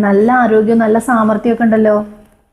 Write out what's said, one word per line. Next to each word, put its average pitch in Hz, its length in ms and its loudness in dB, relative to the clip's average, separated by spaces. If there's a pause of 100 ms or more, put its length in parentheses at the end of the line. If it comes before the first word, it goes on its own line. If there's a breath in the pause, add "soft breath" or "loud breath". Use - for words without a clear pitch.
നല്ല 202 240 2 (160)
ആരോഗ്യവും 220 400 0
നല്ല 220 140 0 (100)
സാമർത്ഥ്യമൊക്കെ 226 580 -2
ഉണ്ടല്ലോ. 214 300 2 (580)